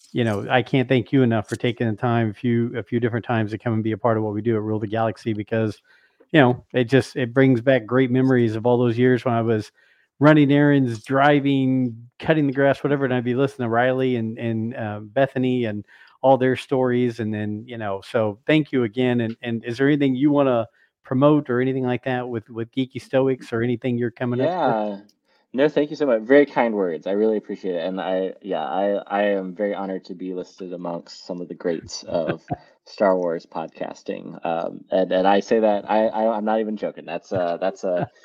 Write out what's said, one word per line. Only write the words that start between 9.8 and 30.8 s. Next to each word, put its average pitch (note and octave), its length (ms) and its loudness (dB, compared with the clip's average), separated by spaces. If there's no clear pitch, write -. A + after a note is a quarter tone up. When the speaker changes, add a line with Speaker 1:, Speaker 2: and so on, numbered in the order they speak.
Speaker 1:
running D3 340 6
errands, C#3 500 2
driving, C3+ 1040 0
cutting D#3 300 0
the C3+ 60 -2
grass, C#3 280 2
whatever, C#3+ 220 -2
and B2+ 100 0
I'd B2 120 0
be B2 100 -2
listening C3 300 -2
to A2+ 40 -2
Riley B2+ 460 0
and, A2+ 220 -4
and, A2+ 400 -4
uh, G#2+ 240 -8
Bethany B2+ 640 -2
and G#2 200 -8
all C3+ 160 6
their B2+ 180 2
stories, B2 640 -2
and G#2+ 140 -4
then, G#2+ 340 -6
you A#2+ 100 -14
know, G2+ 220 -6
so G#2+ 480 -2
thank D3+ 240 2
you C3 120 2
again. B2 360 0
And, A2+ 220 -2
and A#2 240 -6
is A#2+ 140 -8
there C3+ 100 4
anything C#3+ 260 2
you C#3+ 160 2
wanna C3+ 340 2
promote C#3+ 460 4
or B2 120 0
anything C3 220 -2
like B2 220 -2
that B2 220 -4
with, A#2 220 -8
with A#2 220 -8
Geeky B2+ 300 -4
Stoics C3 520 0
or A2+ 80 0
anything A#2+ 360 -2
you're A#2+ 140 -2
coming B2 280 -4
up C3+ 60 0
with? E3+ 80 0
Speaker 2:
Yeah. A2 460 -2
No, C#3 160 4
thank D3+ 200 0
you D#3 60 -12
so D3 100 -2
much. A#2 180 2
Very C#3 220 6
kind B2 280 0
words. F2+ 340 -2
I F#2+ 40 -2
really G#2+ 260 2
appreciate G2 380 -6
it. E2 100 -4
And F#2 160 -6
I, F#2 400 -2
yeah, E2 240 -4
I, G2 420 0
I G2+ 140 -2
am G2 340 -2
very G2+ 180 -2
honored F#2+ 320 -8
to F#2+ 100 -12
be F#2 180 -8
listed F2+ 400 -12
amongst F2 520 -12